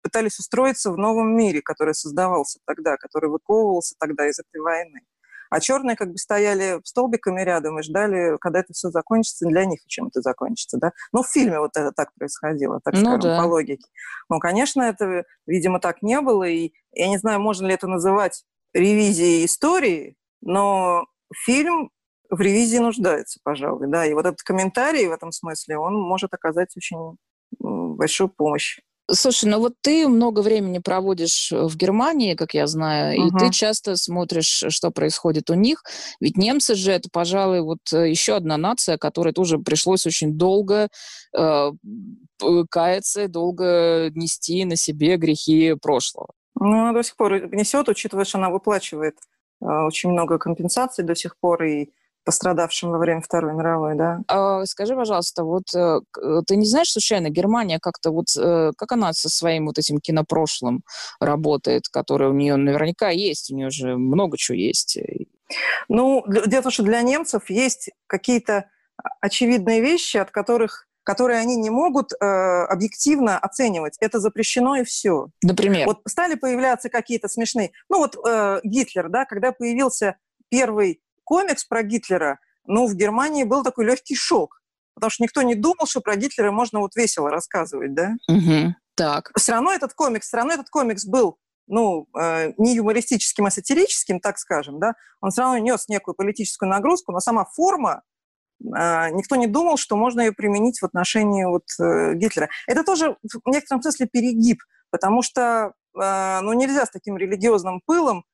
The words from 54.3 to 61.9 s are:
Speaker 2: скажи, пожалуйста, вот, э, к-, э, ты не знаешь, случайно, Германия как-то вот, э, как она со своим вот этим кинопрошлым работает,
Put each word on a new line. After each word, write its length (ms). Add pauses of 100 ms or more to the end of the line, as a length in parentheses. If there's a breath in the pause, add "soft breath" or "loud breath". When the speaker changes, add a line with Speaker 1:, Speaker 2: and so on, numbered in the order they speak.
Speaker 2:
скажи, 300
пожалуйста, 480
вот, 200 (120)
э, 240 (120)
к-, 100
э, 260
ты 80
не 100
знаешь, 260
случайно, 380
Германия 520
как-то 300
вот, 160 (100)
э, 400
как 160
она 200
со 160
своим 380
вот 100
этим 220
кинопрошлым 840 (360 loud breath)
работает, 720